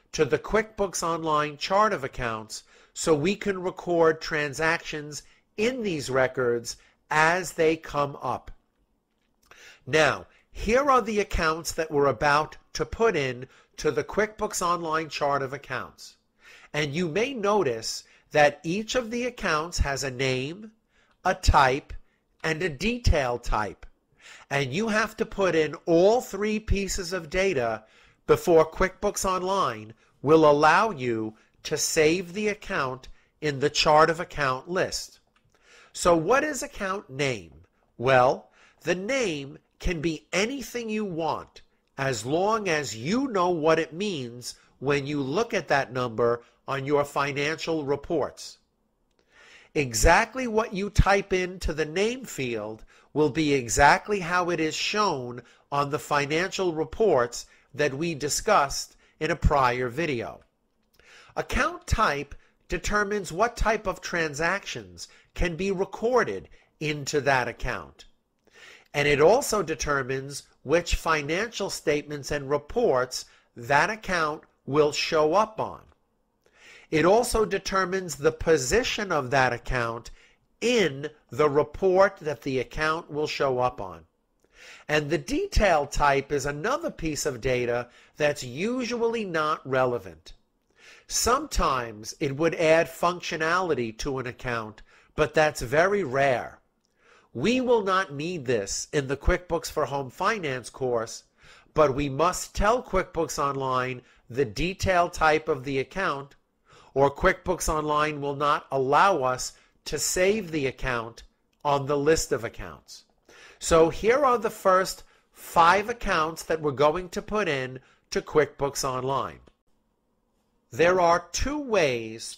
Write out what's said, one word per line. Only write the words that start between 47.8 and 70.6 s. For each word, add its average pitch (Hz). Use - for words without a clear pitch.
reports. 139
Exactly 170
what 220
you 196
type 196
into 180
the 156
name 214
field 110
will 147
be 147
exactly 143
how 175
it 165
is 156
shown 131
on 143
the 147
financial 160
reports 156
that 143
we 165
discussed 143
in 160
a 165
prior 127
video. 120
Account 294
type 147
determines 202
what 226
type 214
of 180
transactions 156
can 170
be 190
recorded 190
into 147
that 127
account. 104
And 147
it 143
also 214
determines 139